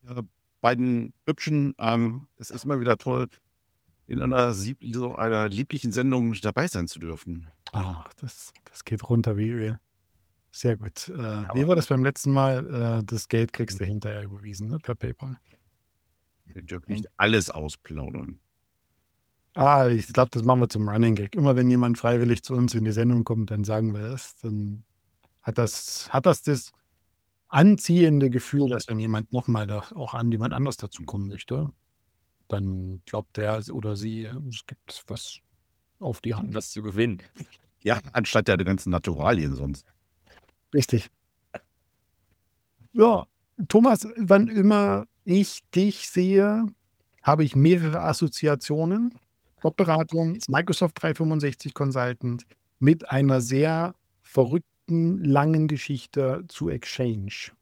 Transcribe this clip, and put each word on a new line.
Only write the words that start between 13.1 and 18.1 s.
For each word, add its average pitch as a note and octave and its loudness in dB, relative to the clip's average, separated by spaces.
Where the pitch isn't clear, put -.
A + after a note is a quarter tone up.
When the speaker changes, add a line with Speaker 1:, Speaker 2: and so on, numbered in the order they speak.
Speaker 2:
Geld A2+ 0
kriegst G2 -6
du - -4
hinterher G#2 -6
überwiesen, G2+ -12
ne? D3+ -6
Per A#2+ -6
PayPal. C3 -10
Speaker 1:
Ihr E2+ -18
dürft E2 -12
nicht G#2 -6
alles G#2 2
ausplaudern. D2+ -10